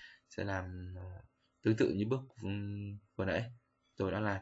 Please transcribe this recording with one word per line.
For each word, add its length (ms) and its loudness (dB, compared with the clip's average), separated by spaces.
sẽ 140 -6
làm, 520 -4
ờ, 260 -12
tương 160 6
tự 160 6
như 140 4
bước, 140 2
ừm, 560 -4
vừa 100 0
nãy 260 0
tôi 160 0
đã 80 0
làm. 220 0